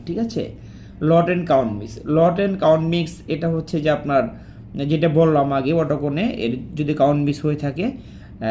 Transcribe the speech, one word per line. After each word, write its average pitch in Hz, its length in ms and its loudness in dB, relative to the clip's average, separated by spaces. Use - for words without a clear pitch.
ঠিক 170 120 -6
আছে? 226 320 -4
Lot 165 260 4
and 175 200 -2
count 131 240 2
mix, 104 400 -8
lot 170 260 4
and 196 80 -2
count 160 280 4
mix 170 140 0
এটা 160 200 -4
হচ্ছে 160 320 -2
যে 151 100 0
আপনার 143 540 0
যেটা 156 220 2
বললাম 151 440 4
আগে, 135 200 0
অটোকনে 147 500 0
এর - 340 -2
যদি 147 180 -2
কাউন্ট 147 300 4
মিস 143 200 -2
হয়ে 151 120 0
থাকে, 147 280 -4
আহ, - 680 -10